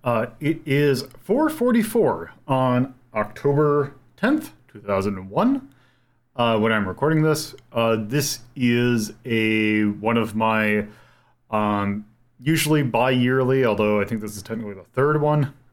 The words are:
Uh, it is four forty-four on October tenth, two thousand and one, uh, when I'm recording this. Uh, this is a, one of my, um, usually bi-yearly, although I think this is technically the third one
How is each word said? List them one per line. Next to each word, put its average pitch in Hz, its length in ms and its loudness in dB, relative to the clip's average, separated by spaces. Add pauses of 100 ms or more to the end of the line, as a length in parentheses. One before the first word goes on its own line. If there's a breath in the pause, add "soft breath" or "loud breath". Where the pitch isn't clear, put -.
Uh, 120 220 0 (140)
it 147 260 -2
is 143 380 2 (180)
four 285 260 0
forty-four 220 840 0 (140)
on 131 480 0 (200)
October 143 800 0 (200)
tenth, - 380 -2 (160)
two - 120 -20
thousand 98 360 -2
and 95 140 -14
one, 247 420 0 (640 soft breath)
uh, 117 220 2
when 110 120 2
I'm 104 160 0
recording 151 360 0
this. 156 320 -2 (180)
Uh, 113 260 2
this 131 420 -4 (140)
is 120 600 0 (100)
a, 110 600 2
one 104 340 0
of 104 180 -2
my, 107 500 0 (640 loud breath)
um, 104 540 -2 (360)
usually 151 420 0
bi-yearly, 127 840 2
although 104 380 2
I - 20 0
think 110 160 -6
this 104 160 -10
is 98 60 -12
technically 107 320 -10
the 95 180 -18
third 147 300 2
one 151 320 0 (180)